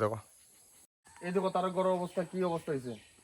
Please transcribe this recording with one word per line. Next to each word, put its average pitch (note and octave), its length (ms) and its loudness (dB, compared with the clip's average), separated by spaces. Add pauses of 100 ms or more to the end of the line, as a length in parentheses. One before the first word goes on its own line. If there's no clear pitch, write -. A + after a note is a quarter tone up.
দেখো G#2+ 160 2 (1080)
এই F3+ 80 -4
দেখো F#3+ 160 2
তার F#3 160 2 (100)
ঘরের F#3 220 4
অবস্থা, F3+ 220 -2 (100)
কি F#3 80 -4 (120)
অবস্থা E3 220 -2
হয়েছে, B2 200 -4 (320)